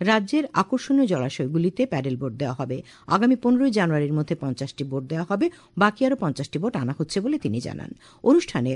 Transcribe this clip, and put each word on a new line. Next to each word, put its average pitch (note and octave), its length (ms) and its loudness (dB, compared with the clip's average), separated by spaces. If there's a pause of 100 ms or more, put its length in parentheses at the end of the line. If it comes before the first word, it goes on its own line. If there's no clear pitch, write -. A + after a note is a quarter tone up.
রাজ্যের A3 420 2 (100)
আকর্ষণীয় C4 540 2
জলাশয়গুলিতে D#3+ 800 0
প্যাডেল C3+ 300 -2
বোট B2+ 180 -6
দেওয়া B2+ 260 -4
হবে। B2+ 180 -4 (300)
আগামী A#3 280 4
পনেরোই B3 360 2
জানুয়ারির D#3 420 2
মধ্যে D3+ 220 0
পঞ্চাশটি C#3 480 -6
বোট C3+ 200 -4
দেওয়া D#3+ 200 -6
হবে, G3 120 -2 (420)
বাকি G#3 280 2
আরও C4 100 2
পঞ্চাশটি D3 440 -4
বোট A3+ 160 -2
আনা C3 220 -2
হচ্ছে D3+ 240 -4
বলে C#4+ 160 -2
তিনি A2 220 -2
জানান। - 320 -10 (320)
অনুষ্ঠানে F3+ 520 4